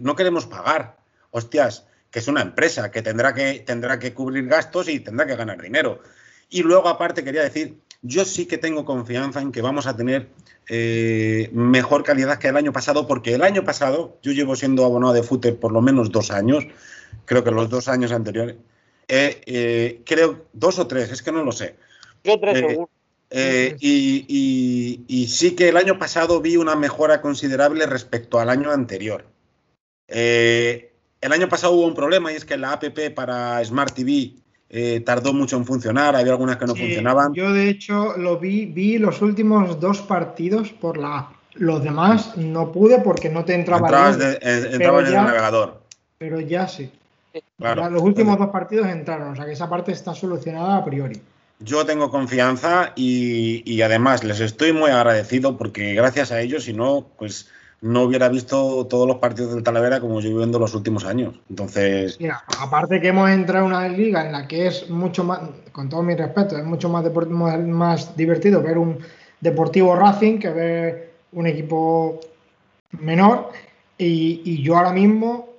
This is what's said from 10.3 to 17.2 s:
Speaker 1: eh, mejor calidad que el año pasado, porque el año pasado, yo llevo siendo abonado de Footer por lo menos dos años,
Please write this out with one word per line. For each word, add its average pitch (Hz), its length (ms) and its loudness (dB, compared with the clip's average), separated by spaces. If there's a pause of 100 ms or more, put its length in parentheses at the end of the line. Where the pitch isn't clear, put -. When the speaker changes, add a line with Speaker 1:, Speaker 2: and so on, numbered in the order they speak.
Speaker 1:
eh, 113 840 0
mejor 127 500 2
calidad 139 340 0
que 143 120 -2
el 135 80 2
año 147 140 0
pasado, 143 360 -2
porque 117 260 -2
el 127 80 0
año 196 220 2
pasado, 143 580 -4
yo 143 100 -4
llevo 135 240 -2
siendo 131 300 2
abonado 123 280 2
de 117 100 2
Footer 117 340 0
por 113 140 -4
lo 113 100 2
menos 123 300 4
dos 104 180 0
años, 113 360 0 (600)